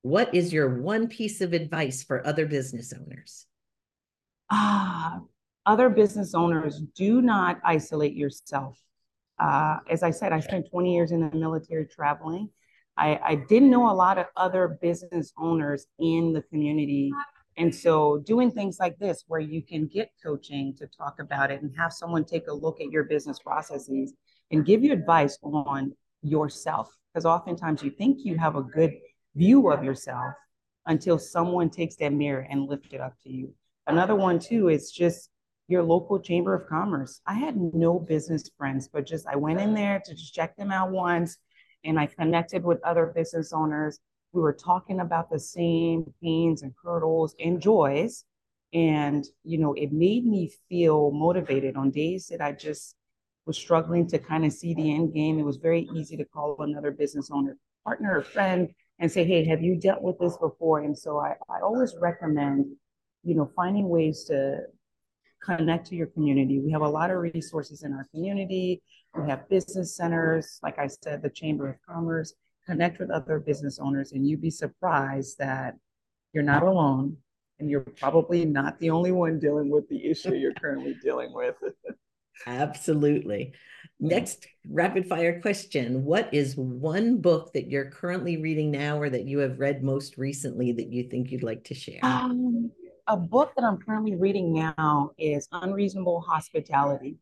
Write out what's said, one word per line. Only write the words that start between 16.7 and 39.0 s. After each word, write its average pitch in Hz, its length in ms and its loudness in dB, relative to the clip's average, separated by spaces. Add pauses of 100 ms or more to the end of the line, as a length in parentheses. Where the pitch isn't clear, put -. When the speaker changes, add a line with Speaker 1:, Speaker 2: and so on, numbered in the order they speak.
Speaker 2:
And 165 140 4
so 151 520 4
doing 240 260 4
things 196 300 -4
like 170 180 -2
this, 185 300 -4
where 160 100 -2
you 156 240 -6
can 156 240 -4
get 214 240 -6 (140)
coaching 139 540 -6
to 147 80 -14
talk 143 340 -12
about 139 300 -2
it 139 100 -6
and 147 160 -8
have 165 160 -2
someone 170 320 -2
take 160 240 -4
a 151 60 -6
look 156 260 -4
at 143 100 -8
your 151 140 2
business 147 340 -2
processes 135 760 -4 (360)
and 156 140 4
give 208 180 8
you 285 120 6
advice 160 480 4
on 139 500 -4 (300)
yourself, 156 680 -2 (240)
'cause 165 120 0
oftentimes 170 560 0
you 139 80 -4
think 269 340 0
you 170 140 0
have 160 180 2
a 143 60 -2
good 151 320 2 (400)
view 202 360 8
of 143 140 2
yourself 131 500 -6 (520)
until 165 320 2
someone 170 500 0
takes 165 280 -4
that 147 180 0
mirror 143 360 -2
and 139 160 -2
lifts 139 260 -8
it 135 80 -10
up 131 220 -10
to 135 80 -20
you. 131 240 -12 (320)
Another 180 300 2
one 185 220 4
too 202 300 2
is 156 220 2
just 170 400 -2 (420)
your 175 140 4
local 175 340 2
chamber 175 340 0
of 180 160 -2
commerce. 160 580 -4
I 196 80 -4
had 262 220 -4
no 170 420 2
business 160 600 -2
friends, 135 340 -4
but 139 140 -4